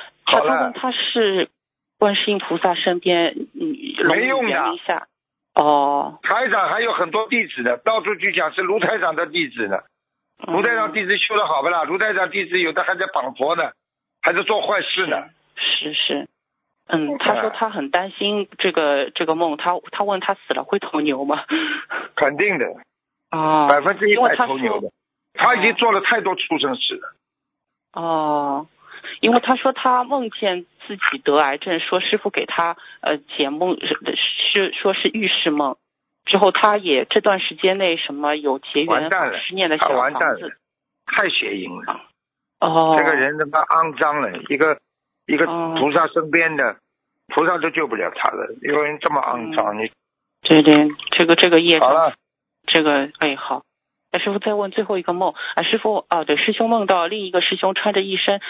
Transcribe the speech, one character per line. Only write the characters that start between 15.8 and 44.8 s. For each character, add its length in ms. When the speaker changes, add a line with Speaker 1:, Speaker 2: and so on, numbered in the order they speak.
Speaker 2:
是。 360
嗯， 260
Speaker 1:
嗯。 60
Speaker 2:
他 220
说 100
他 180
很 220
担 200
心 380
这 140
个， 380
这 160
个 80
梦， 240
他， 140
他 120
问 160
他 140
死 200
了 100
会 140
投 240
牛 220
吗？ 200
Speaker 1:
肯 240
定 200
的。 80
Speaker 2:
哦。 400
Speaker 1:
百 120
分 160
之 100
一 80
百 200
投 220
牛 220
的。 60
Speaker 2:
因 20
为 40
他 100
说 100
Speaker 1:
他 20
已 60
经 120
做 180
了 80
太 220
多 120
畜 240
生 160
事 200
了。 200
Speaker 2:
哦。 760
因 120
为 80
他 160
说 160
他 320
梦 260
见 340
自 100
己 220
得 180
癌 220
症， 220
说 200
师 160
父 140
给 160
他， 300
呃， 160
解 320
梦， 280
是， 380
是， 560
说 220
是 140
预 200
示 220
梦。 260
之 120
后 140
他 240
也 300
这 140
段 200
时 160
间 220
内 180
什 180
么 220
有 220
结 240
缘 40
Speaker 1:
完 220
蛋 180
了， 60
Speaker 2:
法 60
师 160
念 140
的 100
小 100
房 60
子。 20
Speaker 1:
他 40
完 140
蛋 260
了， 100
太 220
邪 280
淫 140
了。 180
Speaker 2:
哦。 360
Speaker 1:
这 80
个 100
人 240
他 80
妈 180
肮 340
脏 220
了， 100
一 80
个， 220